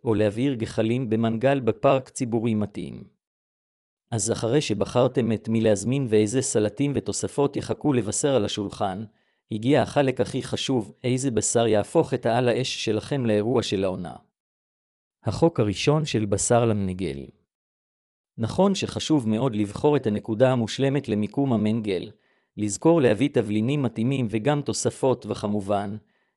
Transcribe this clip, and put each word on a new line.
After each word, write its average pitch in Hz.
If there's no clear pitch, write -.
או 117
להבעיר 110
גחלים 113
במנגל 113
בפארק 127
ציבורי 117
מתאים. 104
אז 113
אחרי 117
שבחרתם 117
את 107
מי 113
להזמין 110
ואיזה 107
סלטים 120
ותוספות 117
יחכו -
לבשר 123
על 113
השולחן, 101
הגיע 117
החלק 131
הכי 123
חשוב, 113
איזה 127
בשר 117
יהפוך 107
את 123
העל 120
האש 120
שלכם 117
לאירוע 110
של 98
העונה. 90
החוק 139
הראשון 143
של 113
בשר 104
למנגל. 92
נכון 185
שחשוב 120
מאוד 110
לבחור 107
את 135
הנקודה 113
המושלמת 131
למיקום 110
המנגל, 107
לזכור 104
להביא 123
תבלינים 110
מתאימים 123
וגם 127
תוספות 123
וכמובן, 104